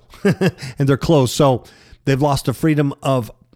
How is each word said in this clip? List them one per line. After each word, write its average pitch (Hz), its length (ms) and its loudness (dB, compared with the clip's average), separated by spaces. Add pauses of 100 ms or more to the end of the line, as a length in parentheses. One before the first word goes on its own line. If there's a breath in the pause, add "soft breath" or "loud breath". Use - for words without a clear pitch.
(120)
<laughs> - 120 -12
and 143 640 -2
they're 135 100 2
closed. 143 360 2
So 135 300 2 (420 loud breath)
they've 135 160 0
lost 143 240 -2
the 127 80 -2
freedom 147 480 0
of, 127 300 -2 (240)